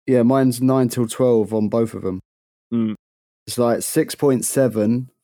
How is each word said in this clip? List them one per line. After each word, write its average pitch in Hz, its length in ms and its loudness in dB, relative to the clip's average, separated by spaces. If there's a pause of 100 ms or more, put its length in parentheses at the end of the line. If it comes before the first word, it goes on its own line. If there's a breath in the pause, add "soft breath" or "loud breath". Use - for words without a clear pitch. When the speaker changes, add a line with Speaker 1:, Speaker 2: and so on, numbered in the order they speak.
Speaker 1:
Yeah, 123 160 4
mine's 127 380 2
nine 131 300 2
till 120 160 -2
twelve 110 480 0
on 107 160 0
both 113 240 -2
of 98 80 -10
them. 92 180 -6 (540)
Speaker 2:
Mm. 110 200 -2 (520)
Speaker 1:
It's, - 100 -10
like, 117 260 0
six - 320 -2
point 131 300 0
seven 120 640 0 (160)